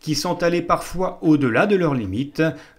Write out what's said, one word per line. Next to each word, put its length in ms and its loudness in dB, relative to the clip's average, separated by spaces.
qui 120 -4
sont 300 -2
allés 180 2
parfois 600 -4
au-delà 460 4
de 100 4
leurs 180 0
limites, 480 -4